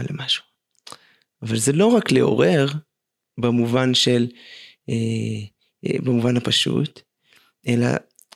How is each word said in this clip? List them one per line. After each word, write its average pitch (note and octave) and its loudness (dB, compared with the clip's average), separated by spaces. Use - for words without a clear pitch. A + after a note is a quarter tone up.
למשהו. - -6
אבל A2+ -2
זה C#3 0
לא G#3+ 4
רק - 0
לעורר C#3 4
במובן A#2+ 0
של, A#2+ 2
אה, - -4
אה, - -2
במובן B2 0
הפשוט, - -2
אלא A#2+ 2